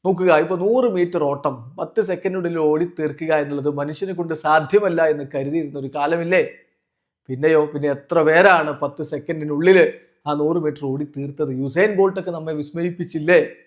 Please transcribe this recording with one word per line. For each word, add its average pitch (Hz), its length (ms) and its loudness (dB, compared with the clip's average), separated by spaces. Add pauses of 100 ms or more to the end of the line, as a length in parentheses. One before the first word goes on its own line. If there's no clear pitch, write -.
നോക്കുക, 180 280 2
ഇപ്പൊ 165 240 2
നൂറ് 233 340 2
മീറ്റർ 175 320 0
ഓട്ടം 135 560 -4
പത്ത് 180 220 -2
സെക്കൻഡിനുള്ളിൽ 180 580 -4
ഓടി 156 260 2 (140)
തീർക്കുക 156 340 -4
എന്നുള്ളത് 143 420 -2
മനുഷ്യനെ 151 380 -6
കൊണ്ട് 165 200 -6
സാധ്യമല്ല 165 720 2
എന്ന് 147 180 0 (120)
കരുതിയിരുന്ന 143 440 -4
ഒരു 135 160 -8
കാലമില്ലേ? 170 480 0 (840)
പിന്നെയോ, 151 380 2
പിന്നെ 147 240 -4
എത്ര 151 320 -2
പേരാണ് 160 580 4
പത്ത് 147 240 -6
സെക്കൻഡിനുള്ളിൽ 156 880 2 (340)
ആ 147 60 -2
നൂറ് 151 240 0
മീറ്റർ 147 280 -4
ഓടി 139 200 -4 (120)
തീർത്തത്? 139 340 -6 (120)
യുസൈൻ 185 320 0
ബോൾട്ടൊക്കെ 190 360 0
നമ്മെ 160 220 -8
വിസ്മയിപ്പിച്ചില്ലേ? 165 840 0 (280)